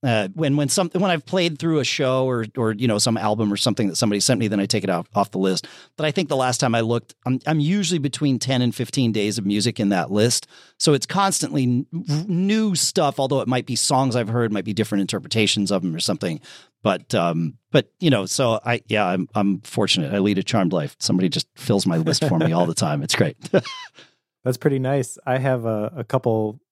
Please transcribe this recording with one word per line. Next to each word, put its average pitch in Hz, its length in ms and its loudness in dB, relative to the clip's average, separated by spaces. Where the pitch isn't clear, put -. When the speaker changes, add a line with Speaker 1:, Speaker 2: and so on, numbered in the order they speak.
Speaker 1:
Uh, 110 300 2
when, 143 220 2
when 147 120 2
some, 175 260 0
when 185 180 2
I've 160 120 -2
played 170 360 -2
through 160 180 2
a 135 60 0
show 131 420 0
or, 123 180 0
or, 113 160 2
you 113 160 0
know, 104 100 2
some 113 180 2
album 107 360 0
or 101 40 0
something 107 300 0
that 90 80 -2
somebody 104 240 0
sent 107 220 2
me, 113 80 0
then 101 100 0
I 101 80 0
take 104 160 -2
it 95 80 -2
off, 87 240 -2
off 101 160 0
the - 80 -6
list. 95 300 0
But 156 100 -2
I 151 40 0
think 156 180 -2
the 147 60 -2
last 127 240 0
time 120 160 2
I 117 60 2
looked, 113 340 -2
I'm, 127 220 0
I'm 156 140 2
usually 175 400 0
between 135 400 0
ten 127 220 0
and 120 120 0
fifteen 120 380 0
days 104 260 0
of 98 80 -4
music 104 320 0
in 101 120 2
that 90 200 0
list. 107 380 2
So - 160 2
it's 139 140 0
constantly 185 560 0
n-, 123 320 2
r-, 156 320 -2
new 202 480 0
stuff, 147 460 0
although 135 220 0
it - 40 -2
might 127 180 0
be 120 120 -4
songs 131 400 2
I've 117 120 0
heard, 113 240 0
might 101 120 -2
be 107 80 -4
different 101 300 0
interpretations 101 680 0
of 95 120 0
them 87 120 -2
or 82 60 -6
something. 85 400 -4
But, 98 320 -2
um, 85 440 -2
but, - 300 0
you 170 100 2
know, 101 160 2
so 113 380 0
I, 120 240 -2
yeah, 104 180 2
I'm, 90 300 -2
I'm 101 240 0
fortunate. 92 520 -2
I 101 60 0
lead 101 180 2
a 95 60 -2
charmed 95 300 0
life. 76 260 -4
Somebody 92 300 0
just - 260 -4
fills - 320 0
my 85 120 0
list - 260 0
for 151 160 2
me 160 100 2
all 165 160 2
the 82 80 -2
time. - 300 -2
It's - 100 -2
great. 85 220 0
<laughs> - 480 -20
Speaker 2:
That's 123 140 0
pretty 139 240 0
nice. 131 440 -2
I 131 140 0
have 131 260 -2
a, 110 340 -2
a 120 40 -6
couple 110 580 -2